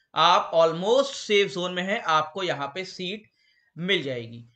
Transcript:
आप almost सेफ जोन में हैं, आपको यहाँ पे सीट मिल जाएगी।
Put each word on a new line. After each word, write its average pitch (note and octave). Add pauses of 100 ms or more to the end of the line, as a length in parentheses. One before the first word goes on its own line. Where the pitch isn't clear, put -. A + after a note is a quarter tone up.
(160)
आप F3
almost F3+
सेफ G3+
जोन F3+
में F3+
हैं, F#3+
आपको D#3+
यहाँ C#3+
पे F#3
सीट F#3 (440)
मिल F3
जाएगी। A#2+ (100)